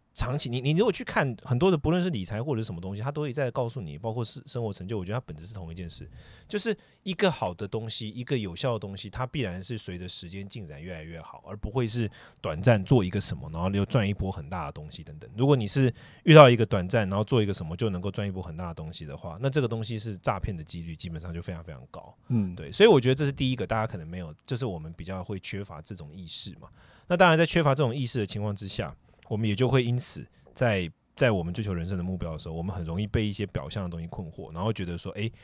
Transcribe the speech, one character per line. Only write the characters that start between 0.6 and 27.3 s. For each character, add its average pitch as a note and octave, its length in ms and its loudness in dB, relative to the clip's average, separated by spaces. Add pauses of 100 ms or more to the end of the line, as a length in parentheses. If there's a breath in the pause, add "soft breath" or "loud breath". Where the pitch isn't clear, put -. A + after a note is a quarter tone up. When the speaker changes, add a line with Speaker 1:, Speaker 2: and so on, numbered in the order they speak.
Speaker 1:
你 C3+ 100 2
如 F3 140 4
果 A3+ 60 4
去 B3 120 -6
看 C#3+ 400 0
很 B2 160 0
多 F#3 100 6
的， F3 80 4
不 D3+ 140 2
论 F3+ 100 4
是 F3+ 80 0
理 A2+ 140 -2
财 G#2+ 180 -4
或 C#3 140 -2
者 A2 60 -2
是 A2 40 -4
什 G#2+ 80 -8
么 E2+ 60 -8
东 F2+ 160 -6
西， G#2 60 -6
它 C3 100 -4
都 D3 120 -4
会 C#3 100 -4
在 C3 180 -2
告 B2 160 -2
诉 A#2 140 -6
你， D2+ 160 -10
包 A2 160 -4
括 A#2+ 100 -2
是 - 220 -6
生 A#2+ 180 -4
活 G#2+ 80 -2
成 F#2 160 -10
就， A2 100 -4
我 F#2 60 -4
觉 F2+ 80 -6
得 A#2+ 80 -2
它 - 80 -8
本 D#2+ 80 -10
质 D#2 100 -14
是 G#2+ 80 -12
同 F#2+ 160 -10
一 E2 60 -10
件 F2 140 -8
事， - 200 -10 (380 soft breath)
就 G#3+ 100 -4
是 G#3 200 0 (260 soft breath)
一 F#3+ 100 -4
个 F#3 160 2
好 G2 240 -2
的 G2 140 -8
东 A2 220 -6
西， - 180 -6
一 A2+ 160 -8
个 C3+ 140 -2
有 G2 180 -4
效 B2+ 160 -2
的 A2+ 80 -2
东 G2 160 -8
西， G2 140 -10
它 B2+ 180 -6
必 C#3+ 140 -6
然 F#2 200 -4
是 A2 160 -6
随 F#2 200 -8
着 F2+ 100 -10
时 F2 220 -8
间 G2 180 -10
进 G2+ 180 -10
展 C#2+ 160 -14
越 F2+ 120 -10
来 D#2+ 100 -12
越 E2 160 -12
好， - 260 -18
而 G2 120 -10
不 G#2+ 120 -6
会 B2 160 0
是 A2+ 240 0 (300 loud breath)
短 D#2+ 220 -4
暂 A2 240 6
做 B2 180 6
一 F2+ 60 0
个 G2 100 -2
什 - 160 0
么， B1+ 160 -12
然 D#2+ 100 -6
后 F#2 100 0
又 G2+ 140 2
赚 G#2+ 220 2
一 G2+ 60 0
波 F#2+ 180 -4
很 D2 180 -10
大 E2+ 180 -6
的 D2 40 -10
东 D2+ 180 -14
西 D#2 140 -14
等 D2+ 160 -16
等。 - 160 -18
如 A#2 100 2
果 C#3+ 80 8
你 A#2 140 4
是 C3 260 4 (300 soft breath)
遇 D#3+ 100 10
到 D3+ 160 12
一 B2 60 8
个 A2 100 4
短 F#2 220 0
暂， G2+ 220 2
然 G2 80 0
后 G#2+ 80 2
做 A#2 180 2
一 - 20 2
个 G2 80 -2
什 F2 120 -4
么 D#2+ 100 -6
就 A2 140 0
能 F2+ 100 -4
够 G2 100 -4
赚 G2+ 160 -4
一 G2 60 -4
波 F#2 100 -8
很 E2 140 -10
大 F2 140 -8
的 E2 40 -10
东 D#2+ 200 -10
西 - 100 -12
的 D2 140 -10
话， E2+ 240 -12
那 C3+ 80 0
这 C#3 100 2
个 B2+ 80 2
东 A2+ 160 -2
西 A2 160 -4
是 G#2+ 200 -4
诈 G#2 200 -2
骗 G2 160 -4
的 D#2+ 80 -10
几 E2+ 180 -10
率 E2 140 -8
基 F2 140 -10
本 D#2+ 100 -8
上 E2 140 -10
就 E2+ 80 -6
非 - 100 -8
常 E2+ 100 -10
非 E2 120 -14
常 C2 180 -16
高。 - 240 -16 (140)
Speaker 2:
嗯。 G2+ 260 0
Speaker 1:
对， D#2+ 160 -12
所 G3+ 140 6
以 - 20 10
我 E3 140 8
觉 A#2+ 80 2
得 C3+ 60 4
这 D3 100 0
是 C#3 80 0
第 C3 180 0
一 B2+ 60 -2
个， F#2+ 100 -4
大 A2 100 0
家 A2 80 0
可 G#2+ 120 -8
能 D#2+ 100 -10
没 F2 120 -10
有， D#2+ 140 -12 (120)
这 C3+ 100 -4
是 A#2+ 100 -4
我 F#2 140 -6
们 D#2 140 -12
比 E2 100 -14
较 F#2 180 -8
会 G2 200 -8
缺 G2+ 200 -8
乏 E2 200 -12
这 - 120 -12
种 D#2+ 200 -12
意 F#2 120 -14
识 - 320 -8
嘛。 - 120 -20 (380 soft breath)
那 F3+ 100 2
当 F3+ 100 8
然 D#3+ 100 8